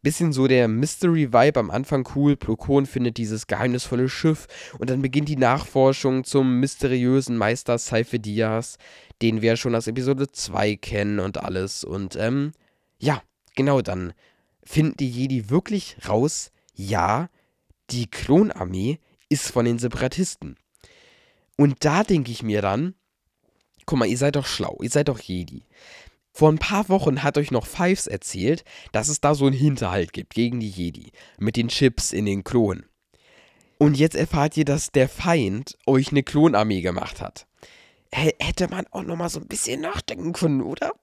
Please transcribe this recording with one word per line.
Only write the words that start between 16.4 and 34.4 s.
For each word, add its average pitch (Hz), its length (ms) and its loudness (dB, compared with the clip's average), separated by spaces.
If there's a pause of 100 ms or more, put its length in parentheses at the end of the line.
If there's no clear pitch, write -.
ja, 101 520 0 (600)
die 120 160 -4
Klonarmee 127 920 0 (300)
ist - 220 -2
von 120 140 2
den 120 140 0
Separatisten. 127 800 -4 (1000)
Und 143 280 4
da 165 200 2
denk 151 240 2
ich 117 140 -8
mir 104 180 0
dann, 117 340 0 (920)
guck 143 120 2
mal, 117 80 4
ihr 117 120 0
seid 143 180 2
doch 135 100 -2
schlau, - 360 -6
ihr 120 80 -4
seid 147 180 2
doch 123 100 -2
Jedi. - 460 -8 (680)
Vor 156 200 6
ein 156 60 0
paar 202 320 -2
Wochen 156 320 2
hat 147 160 0
euch 147 120 -2
noch 123 160 0
Fives 180 400 0
erzählt, 101 560 -2 (300)
dass 110 160 0
es 151 140 -2
da 147 120 4
so 139 120 2
einen 139 100 4
Hinterhalt 113 560 0
gibt - 220 -12
gegen 120 260 0
die 107 80 -4
Jedi 90 440 -8 (260)
mit 107 180 -2
den 117 120 2
Chips - 440 2
in 104 140 -2
den 98 180 -2
Klonen. 107 400 0 (920)
Und 147 180 6
jetzt 151 200 2
erfahrt 156 420 0